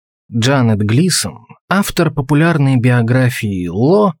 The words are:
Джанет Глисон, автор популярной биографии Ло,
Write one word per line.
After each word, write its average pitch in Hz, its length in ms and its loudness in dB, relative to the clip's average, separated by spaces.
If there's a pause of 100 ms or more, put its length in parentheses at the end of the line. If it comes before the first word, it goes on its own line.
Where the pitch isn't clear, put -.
(340)
Джанет 117 440 2
Глисон, 110 640 -2 (240)
автор 175 420 -2
популярной 143 640 0
биографии 120 920 0
Ло, 160 520 0